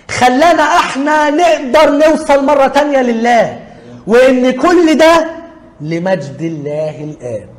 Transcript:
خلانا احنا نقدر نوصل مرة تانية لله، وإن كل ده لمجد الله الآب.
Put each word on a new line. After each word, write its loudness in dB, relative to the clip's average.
خلانا 2
احنا 0
نقدر 2
نوصل 2
مرة 2
تانية 0
لله، -2
وإن 2
كل 2
ده 2
لمجد -6
الله -8
الآب. -12